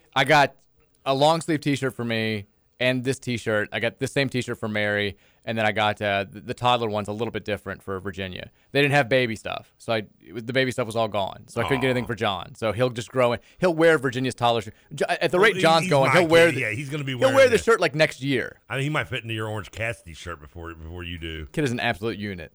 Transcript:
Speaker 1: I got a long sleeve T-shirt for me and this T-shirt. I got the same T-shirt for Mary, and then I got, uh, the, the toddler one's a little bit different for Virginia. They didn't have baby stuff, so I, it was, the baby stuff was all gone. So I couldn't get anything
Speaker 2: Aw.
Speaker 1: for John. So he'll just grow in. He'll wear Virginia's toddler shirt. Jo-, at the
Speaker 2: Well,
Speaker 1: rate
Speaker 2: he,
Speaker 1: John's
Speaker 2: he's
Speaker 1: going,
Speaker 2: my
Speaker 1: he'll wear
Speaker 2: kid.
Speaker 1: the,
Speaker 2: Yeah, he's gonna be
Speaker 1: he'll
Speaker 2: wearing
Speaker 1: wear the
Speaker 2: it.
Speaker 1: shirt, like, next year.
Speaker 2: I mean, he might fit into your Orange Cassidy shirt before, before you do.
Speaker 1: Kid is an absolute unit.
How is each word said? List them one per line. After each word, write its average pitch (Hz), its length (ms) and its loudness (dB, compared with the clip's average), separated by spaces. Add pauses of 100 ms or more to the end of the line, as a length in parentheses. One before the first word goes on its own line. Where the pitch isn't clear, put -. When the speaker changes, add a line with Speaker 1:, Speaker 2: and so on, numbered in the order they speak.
(140)
Speaker 1:
I 139 100 4
got 135 300 4 (520)
a 135 80 2
long 156 260 4
sleeve 156 200 -2
T-shirt 135 340 -2
for 120 100 -6
me 110 420 -2 (340)
and 127 240 0
this 131 140 -2
T-shirt. 110 540 -2
I 107 80 -4
got 113 180 -2
the 131 100 -4
same 139 200 -2
T-shirt 123 300 -4
for 117 100 -6
Mary, 104 480 -2 (280)
and 113 120 -6
then 110 80 0
I 107 80 2
got, 107 300 0
uh, 101 260 0
the, 101 120 -16
the 104 140 -8
toddler 123 340 0
one's 104 180 -4
a 104 60 -6
little 110 180 -4
bit 107 140 -8
different 101 380 -6
for 95 180 -6
Virginia. 95 500 -10 (220)
They 139 100 2
didn't 143 120 2
have 139 140 4
baby 123 280 2
stuff, - 420 -10
so - 140 -6
I, 110 100 0 (180)
it 78 120 -20
was, 113 120 -12
the 123 80 -8
baby 131 200 0
stuff 120 140 -4
was 110 100 -6
all 113 100 0
gone. 101 400 -4
So - 140 -6
I 104 40 0
couldn't 127 180 0
get 131 80 2
anything 123 140 -2
Speaker 2:
Aw. - 40 -12
Speaker 1:
for 117 80 -4
John. 98 400 -4
So 110 160 -2
he'll 123 180 0
just 117 200 -10
grow 123 220 2
in. 117 60 -2 (200)
He'll 175 160 2
wear 160 220 6
Virginia's 127 380 -2
toddler 117 280 2
shirt. 104 120 -14 (180)
Jo-, 160 160 -4
at 170 220 0
the 180 80 0
Speaker 2:
Well, 202 60 6
Speaker 1:
rate 190 120 4
Speaker 2:
he, 185 60 -2
Speaker 1:
John's 160 220 6
Speaker 2:
he's 185 60 -2
Speaker 1:
going, 135 220 4
Speaker 2:
my 165 80 4
Speaker 1:
he'll 165 80 4
wear 165 200 8
Speaker 2:
kid. 156 80 -2
Speaker 1:
the, 139 60 -4
Speaker 2:
Yeah, 110 100 -2
he's 135 180 -6
gonna 147 140 -6
be 135 80 -4
Speaker 1:
he'll 123 80 -2
Speaker 2:
wearing 262 160 4
Speaker 1:
wear 269 120 10
the 233 80 0
Speaker 2:
it. - 80 0
Speaker 1:
shirt, 226 160 4
like, 160 140 0
next 151 260 0
year. 131 380 -2 (100)
Speaker 2:
I 113 60 -8
mean, 135 80 -2
he 147 80 -2
might 143 160 -2
fit 120 160 -8
into 113 120 -8
your 110 140 -6
Orange 107 220 -8
Cassidy 113 440 -8
shirt 82 260 -12
before, 82 340 -14
before 82 300 -14
you 87 140 -10
do. 80 340 -10
Speaker 1:
Kid 160 120 -2
is 127 60 0
an 120 100 -4
absolute 107 380 -4
unit. 95 360 -10